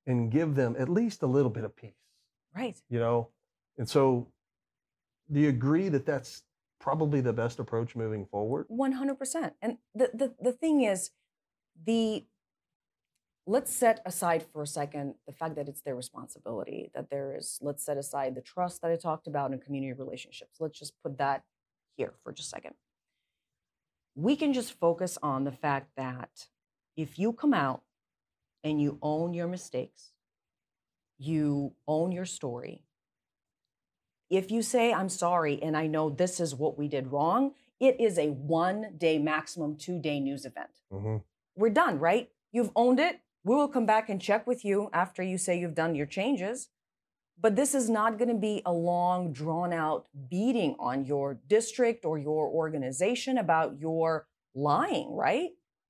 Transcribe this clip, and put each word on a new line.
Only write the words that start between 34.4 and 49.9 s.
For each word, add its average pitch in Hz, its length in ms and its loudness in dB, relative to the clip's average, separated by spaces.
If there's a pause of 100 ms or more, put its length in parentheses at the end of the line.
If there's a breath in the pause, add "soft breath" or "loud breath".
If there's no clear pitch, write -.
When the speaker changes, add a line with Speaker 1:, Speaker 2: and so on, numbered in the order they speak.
Speaker 2:
you 226 140 0
say, 233 280 4
"I'm 190 180 0
sorry, 170 520 2
and 156 160 0
I 160 100 0
know 156 220 2
this 180 300 0
is 151 160 -2
what 143 240 -2
we 147 80 -2
did 135 240 -4
wrong," 190 420 2 (260 loud breath)
it 254 200 6
is 208 180 2
a 151 140 2
one-day, 165 880 0
maximum 156 560 -2
two-day 151 440 -4
news 139 260 -4
event. - 340 -14 (120)
Speaker 1:
Mm-hmm. 107 260 -4 (380)
Speaker 2:
We're 220 140 4
done, 220 300 4
right? 165 300 2 (220)
You've 226 240 0
owned 247 240 6
it. 349 200 2 (240)
We 220 120 4
will 285 120 4
come 254 180 0
back 220 240 2
and 196 100 -2
check 226 280 0
with 247 180 -2
you 202 280 0
after 180 280 0
you 185 160 -2
say 175 220 0
you've 170 160 -4
done 165 180 0
your 147 140 -2
changes. 214 640 -4 (680)
But 208 160 4
this 277 200 2
is 247 140 2
not 220 280 2
gonna 240 160 2
be 214 320 0
a 180 80 2
long, 175 580 2
drawn-out 160 760 -2 (220)